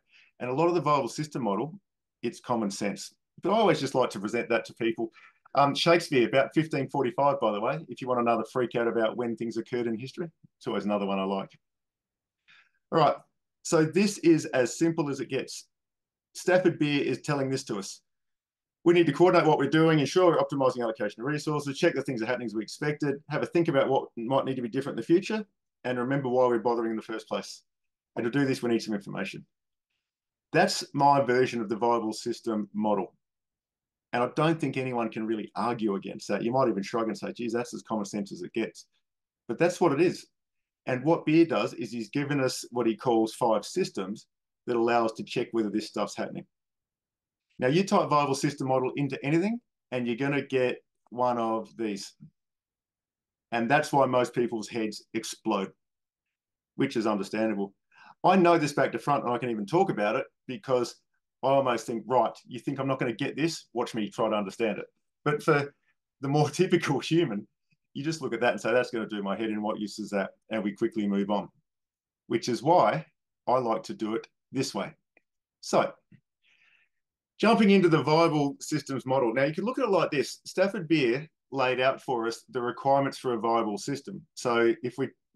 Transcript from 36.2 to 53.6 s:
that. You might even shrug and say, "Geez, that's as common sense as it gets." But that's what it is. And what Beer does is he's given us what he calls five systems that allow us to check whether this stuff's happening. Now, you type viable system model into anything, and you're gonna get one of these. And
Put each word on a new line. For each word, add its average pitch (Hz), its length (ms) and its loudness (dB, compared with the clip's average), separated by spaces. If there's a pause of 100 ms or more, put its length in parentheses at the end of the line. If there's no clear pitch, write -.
that. 101 120 -2
You 117 120 -2
might 135 160 2
even 98 120 -2
shrug 113 260 -4
and 104 100 -6
say, 95 160 -10
"Geez, 117 180 -8
that's 120 220 -4
as 98 100 -14
common 107 220 -6
sense 101 260 -8
as 87 100 -12
it - 120 -12
gets." - 340 -6 (600)
But 117 120 -6
that's 170 220 2
what 165 100 4
it 139 100 0
is. - 260 0 (580)
And 127 180 -4
what 165 220 2
Beer 165 200 6
does 120 280 0
is 110 180 -8
he's 113 180 -8
given 135 300 -2
us 127 320 -2
what 120 160 0
he 110 80 2
calls 113 400 0
five 110 300 0
systems 107 640 -6 (380)
that 120 120 0
allow 117 260 4
us 113 100 0
to 107 100 -10
check 120 280 -4
whether 110 180 0
this 104 200 -4
stuff's - 260 -4
happening. 95 320 -8 (1120)
Now, 127 80 0
you 170 160 4
type 175 260 2
viable 143 260 2
system 139 340 -2
model 127 260 0
into 131 300 -4
anything, 180 340 0 (320)
and 123 160 -2
you're 117 80 -2
gonna 139 260 -2
get 127 400 -2 (280)
one 123 280 0
of 113 380 -4
these. 104 400 -6 (1400)
And 117 180 0